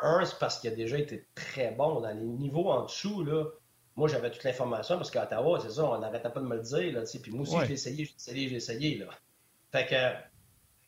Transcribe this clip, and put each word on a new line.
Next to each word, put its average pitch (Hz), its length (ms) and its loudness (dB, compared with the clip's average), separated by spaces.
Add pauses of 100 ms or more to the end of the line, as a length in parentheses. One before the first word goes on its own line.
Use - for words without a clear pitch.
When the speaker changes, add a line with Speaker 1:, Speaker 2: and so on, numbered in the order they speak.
Speaker 1:
un, 165 220 6
c'est - 120 -4
parce - 220 -2
qu'il 113 120 -2
a 113 40 -4
déjà 113 240 -2
été 143 340 -4
très - 380 -2
bon 143 300 2
dans 113 80 -2
les 107 160 -4
niveaux 139 440 0
en 123 140 4
dessous, 202 400 -4
là. 151 220 2 (500)
Moi, 151 140 4
j'avais 120 200 2
toute - 140 -8
l'information 123 540 0
parce 156 120 -4
qu'à 117 140 0
Ottawa, 131 380 2
c'est 110 100 -8
ça, 147 140 2
on 117 140 2
n'arrêtait 110 300 -4
pas 135 120 -4
de 131 40 -2
me 120 100 0
le 113 60 -2
dire, 147 320 0
là, 117 80 -2
tu 110 60 -4
sais. - 120 -10
Puis 107 120 -12
moi 123 120 -4
aussi, 156 120 0
Speaker 2:
Ouais. 165 80 6
Speaker 1:
je 131 60 2
l'ai 143 40 0
essayé, 135 320 -4
je - 60 -8
l'ai - 60 -20
essayé, 131 300 -4
je 123 40 -4
l'ai 123 60 -2
essayé, 120 400 0
là. 98 80 -8 (680)
Fait 131 160 4
que 135 80 2 (920)